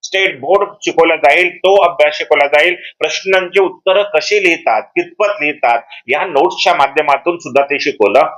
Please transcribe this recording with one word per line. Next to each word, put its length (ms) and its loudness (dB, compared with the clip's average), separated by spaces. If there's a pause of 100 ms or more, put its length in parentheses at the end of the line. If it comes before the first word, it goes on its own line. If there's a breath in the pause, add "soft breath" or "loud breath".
स्टेट 380 -4
बोर्ड 280 0 (140)
शिकवला 340 0
जाईल, 400 2
तो 260 2
अभ्यास 360 0
शिकवला 280 0
जाईल, 280 2
प्रश्नांची 840 -4
उत्तरं 420 0
कशी 400 -2
लिहितात, 400 0
कितपत 600 -4
लिहितात, 360 -2 (300 loud breath)
या 180 -2
नोट्सच्या 480 0
माध्यमातून 640 0
सुद्धा 260 0
ते 160 -4
शिकवलं 400 2 (180)